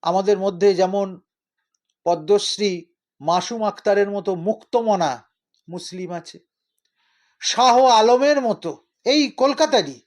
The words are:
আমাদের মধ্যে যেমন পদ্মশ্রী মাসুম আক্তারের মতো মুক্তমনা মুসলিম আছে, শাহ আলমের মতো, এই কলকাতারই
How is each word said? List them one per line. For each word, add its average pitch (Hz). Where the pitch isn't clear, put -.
আমাদের 190
মধ্যে 190
যেমন 190
পদ্মশ্রী 190
মাসুম 185
আক্তারের 202
মতো 202
মুক্তমনা 196
মুসলিম 180
আছে, 170
শাহ 240
আলমের 254
মতো, 214
এই 294
কলকাতারই 262